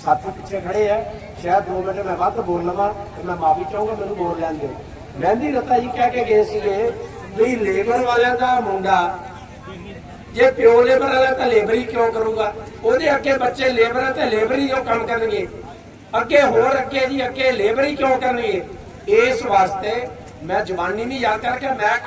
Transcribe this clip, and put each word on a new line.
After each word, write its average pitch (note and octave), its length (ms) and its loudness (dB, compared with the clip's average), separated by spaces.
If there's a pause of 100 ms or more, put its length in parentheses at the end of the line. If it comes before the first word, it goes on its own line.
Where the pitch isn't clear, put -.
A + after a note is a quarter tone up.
ਸਾਥੀ D#3 280 0
ਪਿੱਛੇ F#3+ 300 -8
ਖੜੇ G3+ 280 0
ਆ, G#3+ 140 0 (380)
ਸ਼ਾਇਦ F#3 240 2
ਦੋ F#3 160 -4
ਮਿੰਟ F#3+ 240 -4
ਮੈਂ F3+ 120 -4
ਵੱਧ F#3 240 0
ਬੋਲ F3 240 -2
ਲਵਾਂ G3+ 280 0
ਤੇ G3+ 300 -12
ਮੈਂ F3 120 -6
ਮਾਫ਼ੀ E3 360 2
ਚਾਹੂੰਗਾ, G#3+ 220 -2
ਮੈਨੂੰ G3+ 240 -6
ਬੋਲ F3 220 -4
ਲੈਣ D#3+ 140 -4
ਦਿਓ। C#3+ 220 -8 (420)
ਮਹਿੰਦੀ A3+ 340 0
ਰੱਤਾ B3 280 2
ਜੀ B3 160 -4
ਕਹਿ A#3+ 160 2
ਕੇ B3 140 0
ਗਏ G#3+ 180 4
ਸੀਗੇ G#3 480 -2 (440)
ਵੀ A3 100 4 (100)
ਲੇਬਰ G#3+ 500 2
ਵਾਲਿਆਂ A#3+ 320 4
ਦਾ B3+ 220 2
ਮੁੰਡਾ G3 360 0 (1400)
ਜੇ B3 180 6
ਪਿਓ A#3 300 8
ਲੇਬਰ B3+ 320 4
ਵਾਲਾ C4 180 4
ਤਾਂ B3+ 160 0
ਲੇਬਰ A3 260 4
ਹੀ A#3+ 100 2
ਕਿਉਂ A3+ 280 0
ਕਰੂਗਾ? A3 400 -2 (320)
ਉਹਦੇ C4+ 320 2
ਅੱਗੇ C#4 220 0
ਬੱਚੇ C4 320 0
ਲੇਬਰ A#3+ 340 2
ਆ C4+ 80 0
ਤੇ - 140 -2
ਲੇਬਰ A3+ 320 0
ਹੀ C#4 140 0
ਉਹ C4 120 0
ਕੰਮ A3+ 240 -2
ਕਰਨਗੇ। A3 400 -2 (720)
ਅੱਗੇ C4 220 4
ਹੋਰ B3+ 380 4
ਅੱਗੇ C4 300 -2
ਜੀ C4 160 -2
ਅੱਗੇ C4 260 0
ਲੇਬਰ A3+ 320 2
ਹੀ D4 120 -2
ਕਿਉਂ C4 220 2
ਕਰਨਗੇ? A#3+ 440 -2 (460)
ਇਸ A4+ 380 4
ਵਾਸਤੇ G3 500 2 (480)
ਮੈਂ F3+ 220 -2
ਜ਼ੁਬਾਨੀ F#3 400 -4
ਨਹੀਂ C4 140 -6
ਯਾਦ G#3+ 220 0
ਕਰਕੇ, B3+ 260 -4
ਮੈਂ A3+ 260 0 (140)